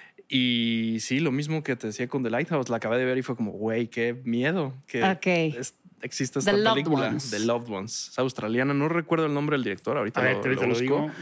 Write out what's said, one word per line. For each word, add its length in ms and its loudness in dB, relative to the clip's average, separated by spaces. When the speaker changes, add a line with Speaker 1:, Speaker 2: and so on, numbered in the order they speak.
Speaker 1:
Y 760 2
sí, 180 0
lo 120 2
mismo 320 -2
que 120 -2
te 120 -6
decía 200 -4
con 160 -2
The 60 0
Lighthouse, 400 0
la 80 0
acabé 200 0
de 80 2
ver 120 2
y 60 0
fue 120 -4
como, 160 -2
"Güey, 360 0
qué 260 -2
miedo". 500 0
Que 160 -2
Speaker 2:
Ok. 240 2
Speaker 1:
es, 180 -8
existe 340 -4
Speaker 2:
The 40 0
Speaker 1:
esta 140 2
Speaker 2:
Loved 200 4
Speaker 1:
película, 360 2
Speaker 2:
Ones. 220 -4
Speaker 1:
The 80 -2
Loved 320 0
Ones. 400 -6
Es 80 -8
australiana, 540 0
no 160 2
recuerdo 360 0
el 80 0
nombre 220 0
del 80 0
director, 340 -2
ahorita 220 -2
Speaker 3:
A 40 2
ver, 100 4
Speaker 1:
lo, 60 -2
Speaker 3:
ahorita 220 0
Speaker 1:
lo 60 2
Speaker 3:
lo 60 2
Speaker 1:
busco. 100 2
Speaker 3:
digo, 280 2